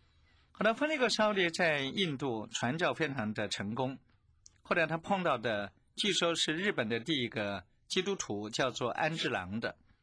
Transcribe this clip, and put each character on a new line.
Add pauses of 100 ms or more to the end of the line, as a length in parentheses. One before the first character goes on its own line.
(520)
好
了，
方
济
各
沙
乌
略
在
印
度
传
教
非
常
的
成
功。 (680)
后
来
他
碰
到
的， (240)
据
说
是
日
本
的
第
一
个 (240)
基
督
徒，
叫
做
安
治
郎
的。 (260)